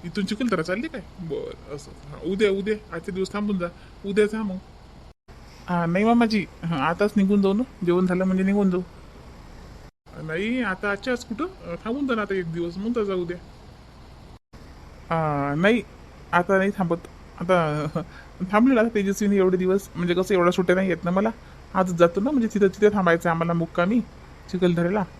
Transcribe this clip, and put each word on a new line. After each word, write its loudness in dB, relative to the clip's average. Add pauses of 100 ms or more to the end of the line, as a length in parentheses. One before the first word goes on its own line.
इथून -4
चिखलदरा -2
चालली -4
काय? -10 (180)
बरं, -10
असं. -16
हां, -10
उद्या, 2
उद्या, -4
आजचे -8
दिवस -4
थांबून -2
जा, -4 (380)
उद्या 2
जा -4
मग. -6 (1120)
हां, 0
नाही 2
मामाजी, 4 (180)
हां, -2
आताच 0
निघून 4
जाऊ 4
ना, 0 (220)
जेवण 4
झालं 2
म्हणजे 2
निघून 2
जाऊ. 0 (1400)
नाही, -4
आता -4
आजच्या -4
आज -6
कुठं? -6
अ, -10 (100)
थांबून -4
जा 0
ना -2
आता -2
एक -4
दिवस, -6
मग -4
तर 0
जाऊ -2
द्या. -8 (1700)
हां, 0
नाही, 4 (500)
आता 4
नाही 2
थांबत. 0 (440)
आता, 2
अ, -2 (520)
थांबलेलं 6
आता 0
तेजस्वीने 2
एवढे 4
दिवस, 0
म्हणजे -2
कसं 0
एवढ्या 4
सुट्ट्या 2
नाही 0
येत -2
ना -2
मला. 2 (440)
आजच 2
जातो 4
ना, 0
म्हणजे 0
तिथं, 4
तिथे 4
थांबायचं 2
आहे 2
आम्हाला 0
मुक्कामी 0 (520)
चिखलदऱ्याला. 2 (160)